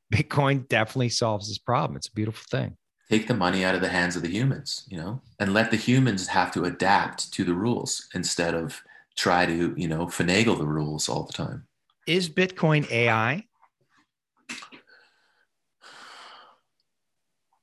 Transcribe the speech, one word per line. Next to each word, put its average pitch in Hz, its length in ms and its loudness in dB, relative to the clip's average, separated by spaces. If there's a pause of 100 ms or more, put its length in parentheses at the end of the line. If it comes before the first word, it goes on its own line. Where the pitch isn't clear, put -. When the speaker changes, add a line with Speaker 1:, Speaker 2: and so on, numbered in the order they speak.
Speaker 1:
<laughs> - 80 -6
Bitcoin 139 540 2
definitely 120 400 0
solves 107 400 -2
this 98 100 -10
problem. 139 380 -2
It's - 120 -10
a - 40 -18
beautiful 110 360 -6
thing. 131 280 -4 (340)
Speaker 2:
Take 110 160 2
the 120 80 0
money 92 300 2
out 92 100 2
of 90 60 0
the 90 80 0
hands 87 260 0
of 87 80 -4
the 85 80 -2
humans, - 580 -2
you 95 100 -12
know, 98 220 -8 (200)
and 98 120 0
let 110 200 4
the 113 40 2
humans 120 520 2
have 90 240 0
to 85 120 0
adapt 90 680 0
to 101 120 -2
the 87 100 2
rules - 600 -2
instead 85 400 -2
of 82 280 -6 (340)
try 90 300 4
to, 85 300 0
you 87 120 -2
know, 80 180 -2
finagle 92 520 2
the 76 80 -2
rules 76 420 -2
all 76 160 -2
the - 80 -16
time. - 340 -8 (400)
Speaker 1:
Is 175 220 0
Bitcoin 156 640 2
A 117 180 2
I? 117 360 0 (4000)